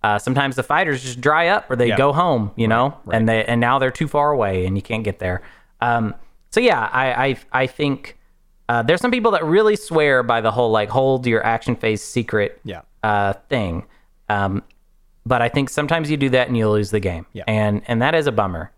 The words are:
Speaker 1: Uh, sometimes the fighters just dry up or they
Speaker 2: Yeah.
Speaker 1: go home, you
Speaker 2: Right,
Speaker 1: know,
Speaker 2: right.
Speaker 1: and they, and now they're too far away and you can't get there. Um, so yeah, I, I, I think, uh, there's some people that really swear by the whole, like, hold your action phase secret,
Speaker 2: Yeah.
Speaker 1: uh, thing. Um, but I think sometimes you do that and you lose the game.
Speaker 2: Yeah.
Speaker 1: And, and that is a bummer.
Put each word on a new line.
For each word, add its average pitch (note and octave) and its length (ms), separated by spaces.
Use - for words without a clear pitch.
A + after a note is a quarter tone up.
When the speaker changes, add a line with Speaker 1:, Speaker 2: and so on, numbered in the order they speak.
Speaker 1:
Uh, G#2 160
sometimes C3 380
the C3 60
fighters D3 400
just B2+ 180
dry D3+ 280
up G3+ 220
or C3 60
they A#2+ 120
Speaker 2:
Yeah. G#2 80
Speaker 1:
go C#3 160
home, C#3 440
you A#2 80
Speaker 2:
Right, A2 120
Speaker 1:
know, C3+ 280
Speaker 2:
right. - 120
Speaker 1:
and A2+ 120
they, A2 160
and A#2 160
now A#2+ 200
they're C3 100
too D3 180
far D3 220
away G2 360
and F#2+ 100
you G2 60
can't A2+ 220
get G2+ 140
there. F2+ 240
Um, A#2 340
so A3 100
yeah, D#3 320
I, C3 340
I, C3+ 100
I C3+ 40
think, C#3 500
uh, A#2+ 140
there's D#3+ 180
some B3 100
people A#3 220
that E3 120
really G#3 320
swear D3 460
by A#2 180
the A2 100
whole, A2+ 200
like, G#2+ 180
hold C3 380
your A2+ 180
action A2+ 320
phase A2 260
secret, - 640
Speaker 2:
Yeah. F2 180
Speaker 1:
uh, G2+ 320
thing. F#2+ 360
Um, G2+ 340
but A#2+ 160
I A#2 60
think C3+ 220
sometimes D3+ 400
you D3+ 60
do C#3 140
that B2+ 180
and B2 80
you A2 120
lose G#2 220
the G#2+ 100
game. F2 320
Speaker 2:
Yeah. - 140
Speaker 1:
And, G#2+ 400
and A#2 140
that C#3+ 140
is D#3 120
a C3+ 60
bummer. F#2+ 460